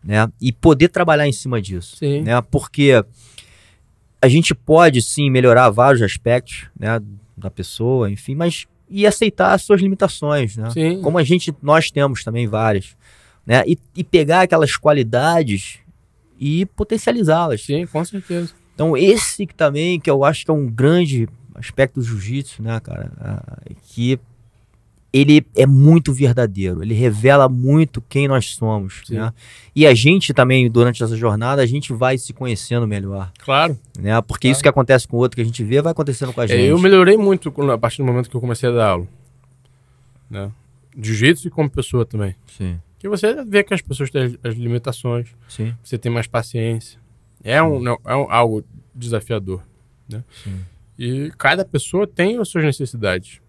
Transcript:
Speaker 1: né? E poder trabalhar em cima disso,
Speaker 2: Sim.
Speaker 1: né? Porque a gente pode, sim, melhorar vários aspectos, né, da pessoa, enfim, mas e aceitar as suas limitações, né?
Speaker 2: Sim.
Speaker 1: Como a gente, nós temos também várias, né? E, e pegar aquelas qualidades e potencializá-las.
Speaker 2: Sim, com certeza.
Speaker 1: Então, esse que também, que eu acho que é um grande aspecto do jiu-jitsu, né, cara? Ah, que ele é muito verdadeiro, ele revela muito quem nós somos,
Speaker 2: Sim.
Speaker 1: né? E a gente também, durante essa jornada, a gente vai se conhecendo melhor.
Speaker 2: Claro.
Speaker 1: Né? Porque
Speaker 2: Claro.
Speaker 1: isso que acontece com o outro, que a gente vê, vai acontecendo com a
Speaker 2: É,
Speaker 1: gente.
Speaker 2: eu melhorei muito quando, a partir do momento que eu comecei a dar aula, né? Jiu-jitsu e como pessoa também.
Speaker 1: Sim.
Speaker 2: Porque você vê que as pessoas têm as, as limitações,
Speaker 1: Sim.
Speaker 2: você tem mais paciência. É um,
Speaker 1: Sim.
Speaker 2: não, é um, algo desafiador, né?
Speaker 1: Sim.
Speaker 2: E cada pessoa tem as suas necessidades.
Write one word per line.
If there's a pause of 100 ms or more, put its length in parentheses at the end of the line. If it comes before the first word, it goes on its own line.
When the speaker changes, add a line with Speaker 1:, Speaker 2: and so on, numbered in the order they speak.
Speaker 1:
né? (120)
E
poder
trabalhar
em
cima
disso,
Speaker 2:
Sim.
Speaker 1:
né? (100)
Porque (1160)
a
gente
pode,
sim,
melhorar
vários
aspectos, (120)
né, (360)
da
pessoa,
enfim,
mas (220)
e
aceitar
as
suas
limitações,
né?
Speaker 2:
Sim.
Speaker 1:
Como
a
gente, (100)
nós
temos
também
várias, (500)
né?
E, (200)
e
pegar
aquelas
qualidades (600)
e
potencializá-las.
Speaker 2:
Sim,
com
certeza. (220)
Speaker 1:
Então,
esse
que
também,
que
eu
acho
que
é
um
grande (260)
aspecto
do
jiu-jitsu,
né,
cara?
Ah, (300)
que (920)
ele (100)
é
muito
verdadeiro,
ele
revela
muito
quem
nós
somos,
Speaker 2:
Sim.
Speaker 1:
né? (460)
E
a
gente
também,
durante
essa
jornada,
a
gente
vai
se
conhecendo
melhor.
Speaker 2:
Claro. (200)
Speaker 1:
Né?
Porque
Speaker 2:
Claro.
Speaker 1:
isso
que
acontece
com
o
outro,
que
a
gente
vê,
vai
acontecendo
com
a
Speaker 2:
É,
Speaker 1:
gente.
Speaker 2:
eu
melhorei
muito
quando,
a
partir
do
momento
que
eu
comecei
a
dar
aula, (1200)
né? (460)
Jiu-jitsu
e
como
pessoa
também. (120)
Speaker 1:
Sim. (160)
Speaker 2:
Porque
você
vê
que
as
pessoas
têm
as, (100)
as
limitações, (180)
Speaker 1:
Sim. (100)
Speaker 2:
você
tem
mais
paciência. (460)
É
um,
Speaker 1:
Sim.
Speaker 2:
não,
é
um,
algo (300)
desafiador, (460)
né? (180)
Speaker 1:
Sim. (380)
Speaker 2:
E
cada
pessoa
tem
as
suas
necessidades.